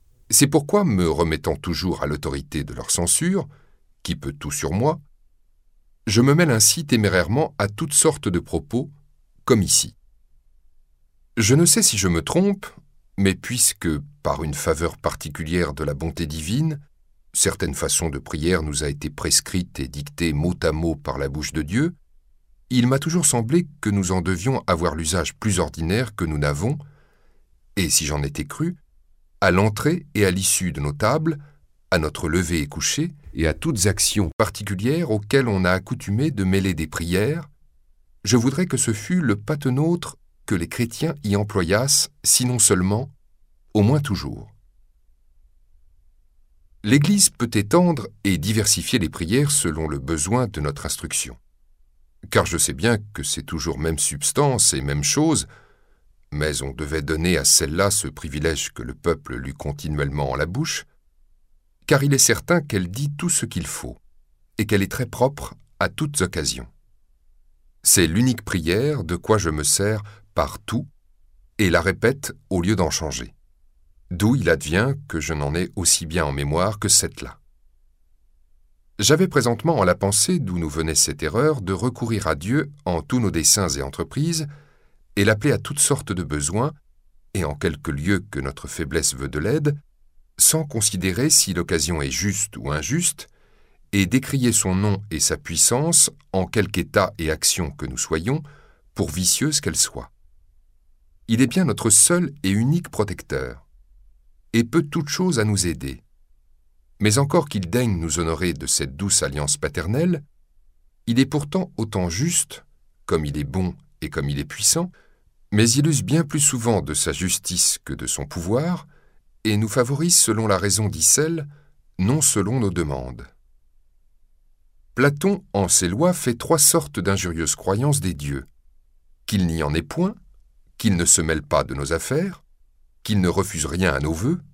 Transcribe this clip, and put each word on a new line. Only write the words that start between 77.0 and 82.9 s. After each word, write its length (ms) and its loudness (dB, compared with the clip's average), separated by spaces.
J'avais 300 6
présentement 500 2
en 60 6
la 100 6
pensée 460 2
d'où 180 -4
nous 100 -2
venait 280 -2
cette 260 0
erreur 380 0
de 120 -4
recourir 540 -2
à 80 2
Dieu 380 -2
en 160 0